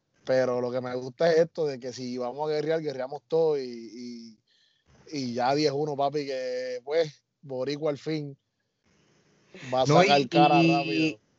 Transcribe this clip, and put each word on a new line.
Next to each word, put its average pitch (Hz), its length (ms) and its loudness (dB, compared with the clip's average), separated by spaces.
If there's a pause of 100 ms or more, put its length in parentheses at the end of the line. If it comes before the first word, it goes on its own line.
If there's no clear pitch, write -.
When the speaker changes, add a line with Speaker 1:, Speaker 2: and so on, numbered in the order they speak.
(240)
Speaker 1:
Pero 127 360 0
lo 123 120 -4
que 127 80 -4
me 123 160 -8
gusta 131 340 0
es 160 80 6
esto 165 280 0
de 135 120 -6
que 123 140 -10
si 127 260 -8
vamos 131 320 -6
a 151 40 -2
guerrear, 156 260 -2
guerreamos 139 480 -8
todos 160 320 2
y, - 20 -6
y, 117 760 -14 (720)
y 127 220 -6
ya 123 200 0
diez 151 180 2
uno, 147 240 -4
papi, 139 300 -2
que, 127 580 -6
pues, 151 380 -2 (200)
Boricua 143 500 -4
al 135 60 -6
fin 147 380 -6 (1400)
va 127 100 2
a 131 40 4
Speaker 2:
No, 156 160 8
Speaker 1:
sacar 143 180 6
Speaker 2:
y, 127 80 -2
Speaker 1:
cara 151 300 6
Speaker 2:
y, 165 40 6
Speaker 1:
rápido. 160 580 2 (180)